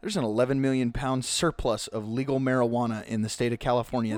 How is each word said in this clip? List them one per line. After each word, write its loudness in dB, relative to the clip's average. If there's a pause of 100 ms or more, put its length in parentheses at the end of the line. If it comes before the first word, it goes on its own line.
there's -4
an 0
eleven 2
million 2
pound -2
surplus 0
of -6
legal 0
marijuana 2
in -2
the 0
state 0
of -4
California 0